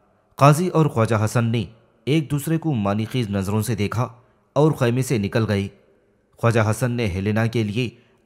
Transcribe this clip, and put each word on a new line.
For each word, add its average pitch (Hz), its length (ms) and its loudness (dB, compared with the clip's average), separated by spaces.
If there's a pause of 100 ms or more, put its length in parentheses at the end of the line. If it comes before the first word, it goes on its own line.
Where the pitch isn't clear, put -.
(380)
काजी 151 320 4
और 160 180 2
ख्वाजा 113 300 0
हसन 110 280 0
ने 113 300 -4 (320)
एक 143 220 0
दूसरे 147 280 -2
को 160 160 -2
मानीखेज 107 580 -2
नज़रों 101 300 0
से 110 140 -2
देखा 104 500 -4 (300)
और 151 180 4
खैमे 127 300 0
से 127 160 -2
निकल 104 260 0
गए। 98 220 0 (720)
ख्वाजा 117 240 2
हसन 110 280 -2
ने 120 140 -4
हेलेना 104 420 -2
के 117 160 -2
लिए 107 400 -6 (220)